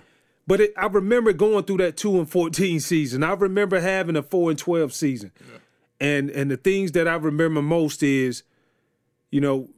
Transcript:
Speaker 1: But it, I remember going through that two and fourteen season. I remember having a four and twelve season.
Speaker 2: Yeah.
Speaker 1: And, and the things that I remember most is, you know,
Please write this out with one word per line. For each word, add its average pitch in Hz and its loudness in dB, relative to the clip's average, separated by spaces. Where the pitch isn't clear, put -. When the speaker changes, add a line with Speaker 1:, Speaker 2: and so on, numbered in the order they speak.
Speaker 1:
But 190 4
it, 208 4
I 185 -2
remember 208 2
going 202 2
through 196 -2
that 175 0
two 202 0
and 160 -2
fourteen 170 0
season. 143 0
I 165 0
remember 190 0
having 180 -2
a 143 -2
four 175 0
and 156 -2
twelve 165 0
season. 123 -4
Speaker 2:
Yeah. 120 -20
Speaker 1:
And, 143 0
and 139 -2
the 131 -2
things 196 0
that 165 2
I 165 0
remember 160 0
most 151 -2
is, 131 0
you 143 0
know, 135 -2